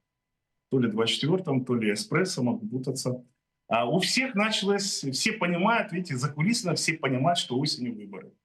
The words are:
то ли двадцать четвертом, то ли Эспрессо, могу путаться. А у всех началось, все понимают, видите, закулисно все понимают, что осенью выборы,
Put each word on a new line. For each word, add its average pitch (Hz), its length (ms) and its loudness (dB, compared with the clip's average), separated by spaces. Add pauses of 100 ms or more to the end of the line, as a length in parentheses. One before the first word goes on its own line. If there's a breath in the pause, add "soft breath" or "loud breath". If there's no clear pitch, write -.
(720)
то 135 80 4
ли 117 100 4
двадцать 110 260 2
четвертом, 139 480 0
то 123 120 0
ли 107 180 2
Эспрессо, 160 500 -2
могу 107 240 -2
путаться. 127 560 -4 (440)
А 120 220 2
у 170 100 2
всех 247 360 0
началось, 202 680 0
все 139 300 0
понимают, 190 580 2
видите, 170 260 -4
закулисно 151 580 0
все - 180 0
понимают, 135 460 2
что 123 180 -2
осенью 123 380 -2
выборы, 98 360 -14 (140)